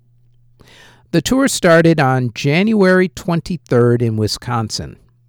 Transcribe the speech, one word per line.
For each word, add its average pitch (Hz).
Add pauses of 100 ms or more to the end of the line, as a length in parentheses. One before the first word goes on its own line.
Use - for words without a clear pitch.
(1120)
The 170
tour 262
started 165
on 131
January 185
twenty-third 123
in 113
Wisconsin. 107 (320)